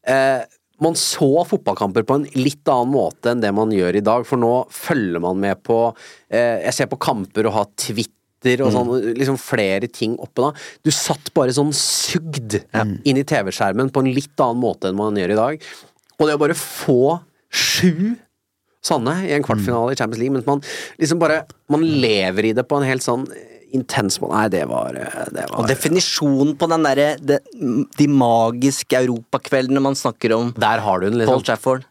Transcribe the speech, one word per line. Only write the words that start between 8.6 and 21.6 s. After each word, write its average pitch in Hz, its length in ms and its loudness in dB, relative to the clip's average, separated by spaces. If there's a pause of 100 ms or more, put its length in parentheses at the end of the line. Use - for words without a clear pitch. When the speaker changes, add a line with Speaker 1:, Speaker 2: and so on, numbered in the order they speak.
Speaker 1:
og 127 80 2
Speaker 2:
Mm. - 20 0
Speaker 1:
sånn, 120 460 0
liksom 135 180 0
flere 104 560 -2
ting 113 260 -4
oppe - 180 -10
da. 135 160 0 (320)
Du 156 80 2
satt - 420 -4
bare 135 160 4
sånn 143 240 0
sugd 143 880 -4 (100)
Speaker 2:
Ja. 110 120 0 (200)
Speaker 1:
inn 135 140 2
i 139 60 0
T 147 180 -2
V-skjermen 101 480 -2
på 139 160 -2
en 131 80 0
litt - 240 -4
annen 123 240 2
måte 104 260 -2
enn 95 80 -2
man 104 200 -2
gjør 92 160 0
i - 20 2
dag. 135 260 0 (600)
Og 151 80 6
det 147 80 2
å - 20 -2
bare 151 160 2
få 139 680 0 (300)
sju 185 680 0 (680)
sånne 160 400 -2
i 160 80 -2
en 143 100 0
kvartfinale 117 460 0
Speaker 3:
Mm. 135 40 -2
Speaker 1:
i - 40 -2
Champions 113 220 -4
League, 131 140 0
mens 131 140 -2
man 143 140 2 (400)
liksom 165 180 0
bare, 156 260 2 (240)